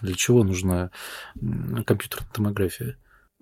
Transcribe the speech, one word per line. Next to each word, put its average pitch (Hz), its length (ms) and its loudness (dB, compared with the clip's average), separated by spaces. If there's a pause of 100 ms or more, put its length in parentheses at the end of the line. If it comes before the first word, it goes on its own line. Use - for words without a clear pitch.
Для 92 120 -2
чего 123 300 6
нужна, 90 460 0 (500)
м, - 440 -2
компьютерная - 480 -2
томография? 104 680 -2 (440)